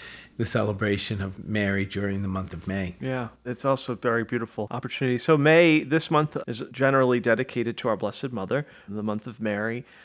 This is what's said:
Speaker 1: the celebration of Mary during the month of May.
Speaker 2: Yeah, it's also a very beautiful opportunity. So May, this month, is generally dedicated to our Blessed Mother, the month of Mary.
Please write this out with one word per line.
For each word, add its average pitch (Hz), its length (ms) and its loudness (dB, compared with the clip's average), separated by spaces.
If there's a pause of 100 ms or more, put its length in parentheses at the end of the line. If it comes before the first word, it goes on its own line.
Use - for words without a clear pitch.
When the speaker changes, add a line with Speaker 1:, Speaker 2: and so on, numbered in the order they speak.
(380)
Speaker 1:
the 117 80 -2
celebration 104 760 -2
of 98 260 -8
Mary 98 360 0
during 98 380 -4
the 98 60 -4
month 95 260 -6
of 82 140 -10
May. 95 340 -4
Speaker 2:
Yeah, 127 280 -6 (140)
it's 123 220 -8
also 135 280 0
a - 20 -4
very 113 280 0
beautiful 113 460 -4
opportunity. 123 480 -2
So 160 180 4
May, 156 480 8
this 156 280 0
month, 151 340 2
is 117 260 -8
generally 131 480 4
dedicated 117 580 0
to - 100 -4
our 107 100 2
Blessed 107 340 -6
Mother, 120 360 -4 (200)
the 104 140 -8
month 104 240 -4
of 113 160 -12
Mary. 110 420 -2 (220)